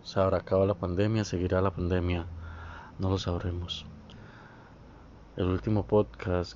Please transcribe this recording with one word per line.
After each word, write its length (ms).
se 160
habrá 180
acabado 300
la 80
pandemia, 480
seguirá 360
la 120
pandemia, 560
no 100
lo 80
sabremos. 720
El 120
último 400
podcast 680